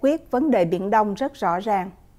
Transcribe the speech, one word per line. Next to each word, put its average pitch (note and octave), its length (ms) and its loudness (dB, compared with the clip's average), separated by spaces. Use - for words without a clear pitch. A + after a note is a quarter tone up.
quyết D4 300 0
vấn C4+ 200 0
đề G#3 140 4
Biển F3+ 260 -2
Đông G#3+ 240 2
rất C#4 200 -6
rõ F3+ 260 -2
ràng. G3 300 -2